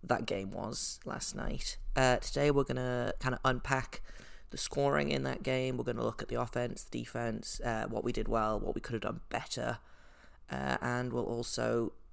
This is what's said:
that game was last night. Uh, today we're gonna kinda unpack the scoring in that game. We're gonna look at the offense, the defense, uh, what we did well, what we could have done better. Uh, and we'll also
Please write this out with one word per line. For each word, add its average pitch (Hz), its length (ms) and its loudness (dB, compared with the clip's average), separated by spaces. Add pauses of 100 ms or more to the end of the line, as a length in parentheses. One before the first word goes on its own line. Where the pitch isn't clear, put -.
that 117 240 0
game 95 240 -2
was - 520 -2
last - 320 -4
night. - 440 -2 (160)
Uh, 127 220 8
today 147 340 4
we're 139 120 6
gonna 123 560 0
kinda 127 240 0
unpack 131 600 2 (480)
the - 60 -6
scoring 143 520 4
in 135 140 2
that 131 180 -2
game. 131 360 0
We're 123 60 -2
gonna 120 200 0
look 113 180 -2
at 120 60 -4
the 120 120 -2
offense, 120 440 -2
the - 160 -6
defense, 117 640 -4
uh, 113 280 0
what 113 140 -2
we 120 80 2
did 110 160 0
well, 110 320 2
what - 160 -2
we - 40 -2
could - 140 -6
have 110 80 0
done - 280 -4
better. 120 500 -2 (720)
Uh, 135 280 0
and 123 320 -2
we'll 123 140 0
also 117 680 0 (200)